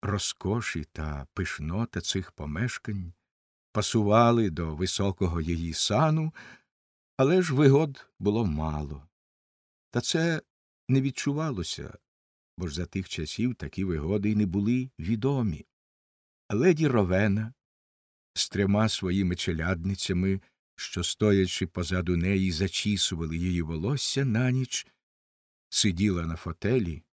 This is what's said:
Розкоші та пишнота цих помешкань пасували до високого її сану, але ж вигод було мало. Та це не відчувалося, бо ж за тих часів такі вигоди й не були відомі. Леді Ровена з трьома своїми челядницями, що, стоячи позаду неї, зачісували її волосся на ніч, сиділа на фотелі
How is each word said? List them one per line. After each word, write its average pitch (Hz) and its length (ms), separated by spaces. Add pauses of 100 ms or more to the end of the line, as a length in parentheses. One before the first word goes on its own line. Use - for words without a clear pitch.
Розкоші 101 880
та 73 420
пишнота 90 640
цих - 320
помешкань 90 800 (600)
пасували 110 800
до 80 260
високого 92 640
її 82 340
сану, 156 600 (800)
але 160 260
ж 160 120
вигод 139 520 (120)
було 104 280
мало. 76 640 (840)
Та 120 100
це 160 420 (460)
не 135 120
відчувалося, 135 1000 (600)
бо 87 100
ж 71 60
за 85 120
тих 95 220
часів 110 460
такі 82 300
вигоди 92 460
й 107 60
не 104 100
були 110 520
відомі. 107 680 (840)
Леді 151 380
Ровена 107 680 (800)
з - 140
трьома 101 400
своїми 92 480
челядницями, 92 1040 (360)
що, - 280
стоячи 98 640
позаду 90 500
неї, 95 360
зачісували 85 840
її 87 260
волосся 95 600
на 127 260
ніч, 127 360 (840)
сиділа 90 580
на 82 100
фотелі 90 680 (120)